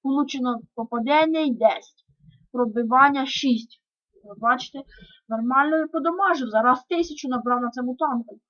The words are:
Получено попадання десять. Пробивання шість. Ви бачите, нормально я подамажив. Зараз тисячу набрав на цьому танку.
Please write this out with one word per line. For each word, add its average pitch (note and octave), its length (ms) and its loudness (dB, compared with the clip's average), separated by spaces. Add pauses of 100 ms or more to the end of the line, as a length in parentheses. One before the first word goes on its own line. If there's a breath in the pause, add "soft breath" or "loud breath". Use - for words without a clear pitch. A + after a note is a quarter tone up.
Получено C4 580 -2 (140)
попадання D4+ 720 0
десять. - 580 0 (480)
Пробивання B3 760 2
шість. - 540 -2 (440)
Ви G3+ 120 -20
бачите, A#3 420 -2 (500 soft breath)
нормально C4 480 2
я D#4 100 0
подамажив. E4 640 -2
Зараз A3+ 360 2
тисячу E4+ 440 -4
набрав B3 320 -2
на A#3+ 100 -4
цьому B3 240 -6
танку. B3 440 -4 (120)